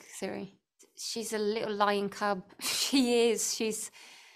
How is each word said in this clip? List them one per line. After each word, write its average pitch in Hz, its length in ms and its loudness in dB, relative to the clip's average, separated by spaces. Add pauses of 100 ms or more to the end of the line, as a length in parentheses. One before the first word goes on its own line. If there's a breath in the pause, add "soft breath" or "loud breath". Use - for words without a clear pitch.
(200)
Ciri. 196 300 -8 (480)
She's 226 360 -8
a 220 40 -2
little 214 380 0
lion 202 340 2
cub. 202 320 -2 (100)
<laughs> - 80 -20
She 240 680 4
is. 208 240 0
She's 220 380 -4 (440 loud breath)